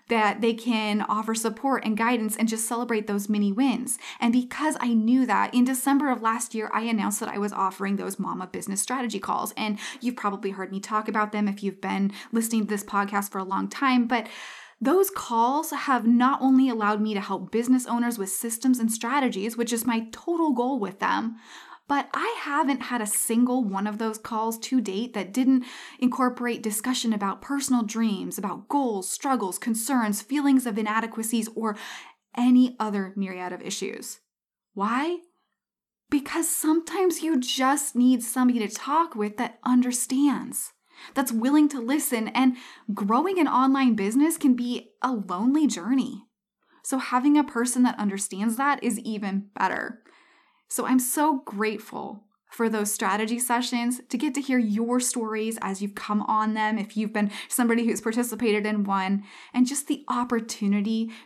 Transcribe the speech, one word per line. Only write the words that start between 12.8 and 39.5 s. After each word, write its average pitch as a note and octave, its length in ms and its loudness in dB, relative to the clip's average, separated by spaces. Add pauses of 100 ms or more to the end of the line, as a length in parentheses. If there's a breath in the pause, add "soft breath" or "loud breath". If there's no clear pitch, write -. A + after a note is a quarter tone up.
podcast G3+ 460 -2
for G3 80 -6
a F#3+ 60 -4
long G3 240 -4
time, B3+ 380 2
but A3+ 200 0 (560 loud breath)
those F#4 280 4
calls B3+ 600 0
have B3+ 340 0
not B3 340 6
only C4 300 6
allowed G#3+ 320 0
me G#3+ 100 0
to G3 80 -2
help F#3+ 300 -6
business B3 360 2
owners A#3+ 320 0
with G3 120 -4
systems B3 480 0
and A3+ 120 0
strategies, A#3 640 -2
which A#3 200 -2
is A3+ 100 -4
my A3+ 260 0
total E4 420 0
goal B3 260 0
with F#3+ 220 -6
them, G3+ 360 0 (500 loud breath)
but C#4 280 0
I G4 260 -4
haven't C#4+ 440 0
had A#3+ 180 -4
a G#3+ 40 -2
single B3 560 2
one G3 240 -2
of G#3+ 120 -6
those A3 180 -2
calls A3+ 440 -4
to C4 200 0
date G#3 320 -4
that F#3+ 220 -6
didn't B3+ 320 4 (320 loud breath)
incorporate B3 640 0
discussion A3+ 500 -2
about G3+ 300 -2
personal C4 400 0
dreams, G3+ 560 -2
about F#3+ 300 -8
goals, A3+ 420 0
struggles, G#3 480 -2
concerns, A3+ 640 0
feelings C#4 420 4
of A3+ 140 -2
inadequacies, A3 760 -2
or A3 220 -2 (580 loud breath)
any B3 460 6
other G3+ 360 -2
myriad F#3 360 -4
of F3+ 80 -10
issues. - 600 -8 (520)
Why? C4 460 -2 (880)
Because D4 400 0
sometimes E4 760 2
you D#4+ 160 2
just C4 560 0
need B3 280 6
somebody B3 380 2
to G3+ 140 -4
talk D#4+ 400 0
with G#3 220 -4
that - 260 -6